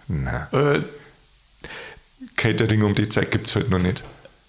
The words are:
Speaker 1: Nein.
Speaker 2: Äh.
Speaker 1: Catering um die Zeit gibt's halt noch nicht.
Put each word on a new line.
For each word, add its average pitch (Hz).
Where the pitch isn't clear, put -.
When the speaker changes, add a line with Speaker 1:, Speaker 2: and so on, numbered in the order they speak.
Speaker 1:
Nein. 73
Speaker 2:
Äh. 143
Speaker 1:
Catering 110
um 104
die 104
Zeit -
gibt's -
halt -
noch 92
nicht. 90